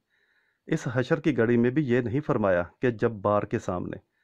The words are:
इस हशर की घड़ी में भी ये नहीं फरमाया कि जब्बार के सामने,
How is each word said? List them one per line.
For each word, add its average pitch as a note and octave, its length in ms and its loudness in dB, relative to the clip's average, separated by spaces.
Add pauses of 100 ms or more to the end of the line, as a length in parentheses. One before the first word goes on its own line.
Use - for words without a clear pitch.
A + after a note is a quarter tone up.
(680)
इस E3 200 -4
हशर B2+ 320 -2
की D3+ 120 0
घड़ी A#2 240 2
में A#2+ 180 4
भी D#3 80 0
ये B2 200 2
नहीं B2 180 -2
फरमाया G#2 420 2 (180)
कि B2+ 140 2
जब्बार G#2 500 0
के A2 140 -4
सामने, - 420 -6 (240)